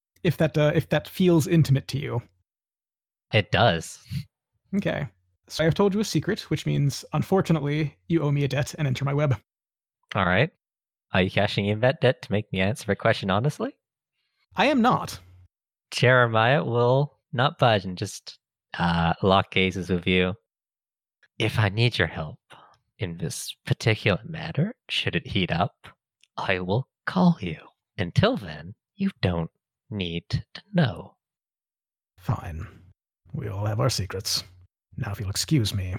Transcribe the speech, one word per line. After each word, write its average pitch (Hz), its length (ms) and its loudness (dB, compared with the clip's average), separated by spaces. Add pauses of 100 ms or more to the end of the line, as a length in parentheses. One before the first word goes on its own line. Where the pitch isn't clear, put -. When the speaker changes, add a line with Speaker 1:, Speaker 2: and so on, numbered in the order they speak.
(240)
Speaker 1:
If 170 140 2
that, 156 200 2
uh, 151 160 4
if 160 140 0
that - 180 0
feels 175 400 4
intimate 139 420 4
to 135 100 -4
you. 120 220 -4 (1120)
Speaker 2:
It 107 200 2
does. 90 460 2 (760)
Speaker 1:
Okay. 175 320 -2 (440)
So - 140 -2
I - 20 4
have 156 80 4
told 202 200 2
you 214 60 0
a 208 40 0
secret, - 440 -4
which - 160 -4
means, 143 480 -2
unfortunately, 151 840 0 (100)
you 165 160 0
owe 147 80 0
me 143 140 0
a 131 40 0
debt 131 300 -2
and 151 80 -2
enter 127 180 -2
my 139 80 -2
web. 143 240 2 (800)
Speaker 2:
All 101 100 4
right. 92 260 2 (600)
Are 95 100 4
you 95 80 2
cashing 101 360 0
in 107 140 0
that 127 200 2
debt 127 220 2
to - 100 -10
make 104 200 -2
me 95 80 0
answer 101 260 -2
the 101 80 0
question 107 360 0
honestly? 147 440 -2 (800)
Speaker 1:
I 202 120 2
am 285 140 2
not. 214 380 0 (720)
Speaker 2:
Jeremiah 123 720 4
will 123 560 2 (140)
not 139 260 0
budge 110 260 4
and 92 140 -8
just, - 400 -10 (400)
uh, 85 440 2
lock 95 280 4
gazes 92 400 -2
with 87 160 -2
you. 92 280 2 (1040)
If - 180 -2
I 110 100 4
need 113 300 0
your 87 80 4
help 78 320 -8 (600)
in 85 180 -6
this - 400 -8 (100)
particular - 580 0
matter, 82 480 -6 (160)
should - 280 -4
it - 100 -6
heat 90 240 -2
up, 87 240 -2 (600)
I 92 240 -4
will 95 260 -2 (200)
call 180 340 2
you. 85 160 -8 (420)
Until 185 380 0
then, 87 380 -12 (200)
you 196 160 -2 (100)
don't 85 300 -2 (400)
need 87 400 -6
to - 320 -8 (100)
know. 151 440 -2 (1000)
Speaker 1:
Fine. 82 500 -8 (640)
We 117 160 -8
all 101 180 -6
have 107 140 -2
our 131 100 0
secrets. - 540 -6 (520)
Now, - 160 -6
if - 60 -10
you'll 98 120 -6
excuse 113 440 0
me. 92 240 -6